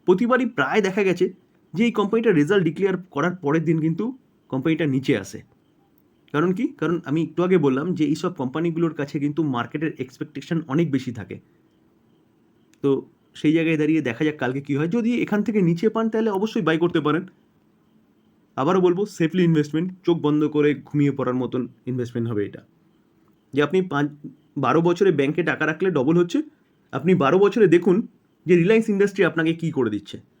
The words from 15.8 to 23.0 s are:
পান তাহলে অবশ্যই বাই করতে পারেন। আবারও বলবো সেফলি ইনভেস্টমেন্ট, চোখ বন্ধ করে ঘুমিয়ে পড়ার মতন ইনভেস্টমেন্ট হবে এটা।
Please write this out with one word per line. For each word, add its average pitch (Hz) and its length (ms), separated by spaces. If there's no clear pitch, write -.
পান 226 200
তাহলে 220 220
অবশ্যই 214 320
বাই 160 160
করতে 170 220
পারেন। 151 260
আবারও 165 240
বলবো 180 260
সেফলি 180 380
ইনভেস্টমেন্ট, 160 480
চোখ 175 140
বন্ধ 151 260
করে 147 300
ঘুমিয়ে 143 260
পড়ার 127 240
মতন 123 340
ইনভেস্টমেন্ট 120 420
হবে 104 180
এটা। - 160